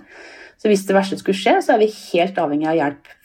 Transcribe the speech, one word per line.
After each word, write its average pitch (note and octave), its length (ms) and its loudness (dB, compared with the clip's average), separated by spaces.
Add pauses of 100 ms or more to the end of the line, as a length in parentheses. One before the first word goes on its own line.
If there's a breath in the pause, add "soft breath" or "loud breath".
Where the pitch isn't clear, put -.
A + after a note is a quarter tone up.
(580 loud breath)
Så G#3+ 120 0
hvis G3 180 2
det G3 80 2
verste G3 240 0
skulle G3 160 -2
skje, D4 260 2
så C#4 120 2
er A3 80 2
vi G#3+ 100 2
helt F#3 480 -2
avhengig D3+ 260 -2
av E3 120 0
hjelp C#3+ 320 -4 (140)